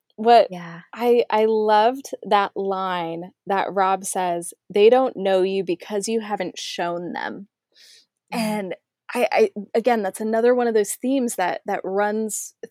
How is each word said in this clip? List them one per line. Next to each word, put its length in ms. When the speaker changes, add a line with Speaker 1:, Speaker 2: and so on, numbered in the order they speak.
Speaker 1:
what 360
Speaker 2:
Yeah. 300
Speaker 1:
I, 360
I 160
loved 680
that 320
line 760
that 260
Rob 320
says, 480
"They 200
don't 280
know 260
you 220
because 420
you 140
haven't 380
shown 540
them." 360
Speaker 2:
Mm. 340
Speaker 1:
And 80
I, 180
I, 200
again, 280
that's 180
another 340
one 120
of 80
those 200
themes 420
that, 300
that 160
runs 720